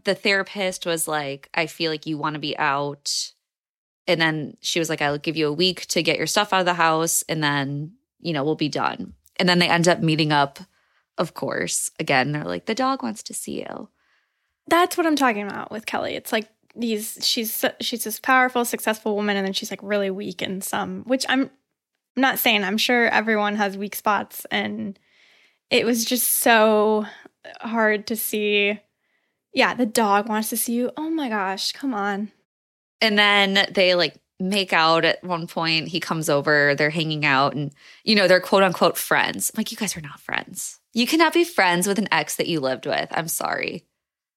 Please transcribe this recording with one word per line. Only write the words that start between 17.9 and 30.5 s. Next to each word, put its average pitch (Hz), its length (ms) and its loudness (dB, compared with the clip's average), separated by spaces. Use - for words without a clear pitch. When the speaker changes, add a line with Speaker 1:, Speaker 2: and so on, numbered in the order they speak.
Speaker 2:
this 214 160 -8
powerful, 254 440 2
successful 220 520 -2
woman, 208 200 0
and 196 100 0
then 190 80 -2
she's, - 180 -6
like, 196 100 -10
really 202 300 0
weak 190 320 -10
in 190 180 -4
some, 190 440 -6
which 254 220 0
I'm, 262 220 0
I'm 247 60 0
not 269 180 2
saying, 214 240 2
I'm 190 140 -2
sure 240 320 2
everyone 208 460 2
has 202 200 0
weak 196 200 -8
spots, - 560 -2
and 208 460 -6
it 247 140 4
was 226 200 0
just 247 220 -2
so 214 760 4
hard 214 460 0
to 233 80 -4
see. 208 640 0
Yeah, 220 200 2
"The 240 140 0
dog 214 420 2
wants 220 200 -2
to 226 80 -4